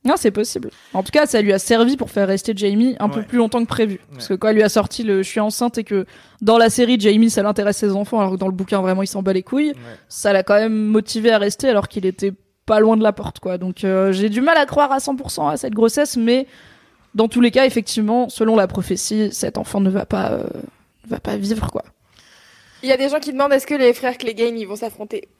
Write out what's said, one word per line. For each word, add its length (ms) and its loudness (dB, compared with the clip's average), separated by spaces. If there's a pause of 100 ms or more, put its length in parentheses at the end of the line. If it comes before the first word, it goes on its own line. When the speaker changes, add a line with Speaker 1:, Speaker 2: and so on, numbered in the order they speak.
Speaker 1:
Non, 120 2
c'est 120 2
possible. 400 -4 (240)
En 80 -2
tout 80 -8
cas, 160 4
ça 160 0
lui 100 2
a 60 2
servi 400 2
pour 140 -8
faire 160 0
rester 280 -2
Jaime 440 2
un 100 -2
peu 120 -6
Speaker 2:
Ouais. 40 -10
Speaker 1:
plus 140 -2
longtemps 220 0
que 60 -2
prévu. 280 -2
Speaker 2:
Ouais. 40 -18 (140)
Speaker 1:
Parce 140 -16
que 80 0
quand 140 0
elle 80 4
lui 60 6
a 60 4
sorti 320 -2
le « 220 0
je 40 -6
suis 120 -6
enceinte » 400 -2
et 40 -6
que 220 -4 (380)
dans 160 6
la 100 8
série, 300 2
Jaime, 300 6
ça 120 0
l'intéresse 360 0
ses 160 0
enfants, 260 -2
alors 140 0
que 40 -4
dans 100 -4
le 60 -2
bouquin, 280 -2
vraiment, 200 0
il 60 -4
s'en 160 -8
bat 100 0
les 80 0
couilles, 300 -2
Speaker 2:
Ouais. 40 -10 (340)
Speaker 1:
ça 220 -2
l'a 120 2
quand 160 2
même 160 0
motivé 560 0
à 80 4
rester 300 0
alors 180 0
qu'il 180 -8
était 280 -4 (340)
pas 120 4
loin 180 4
de 60 2
la 100 2
porte, 260 -12
quoi. 180 -6
Donc, 260 -8
euh, 280 2
j'ai 180 0
du 120 -2
mal 160 2
à 100 2
croire 240 2
à 80 0
cent 160 -4
pour 160 -10
cent 160 -4
à 100 -2
cette 160 -6
grossesse, 440 0
mais 280 2 (680)
dans 140 2
tous 100 -2
les 100 6
cas, 160 4
effectivement, 640 0
selon 300 0
la 100 4
prophétie, 640 -2
cet 260 -6
enfant 220 -6
ne 100 2
va 160 -2
pas, 280 -2
euh, 100 -4 (640)
ne 40 -20
va 120 -6
pas 160 -6
vivre, 340 -4
quoi. 140 -8 (960)
Speaker 3:
Il 60 -4
y 20 4
a 60 4
des 100 0
gens 140 0
qui 100 -8
demandent 220 0
est-ce 120 2
que 80 -4
les 200 4
frères 240 -4
Clegane, 420 -4
ils 80 -8
vont 80 -10
s'affronter. 540 -12 (100)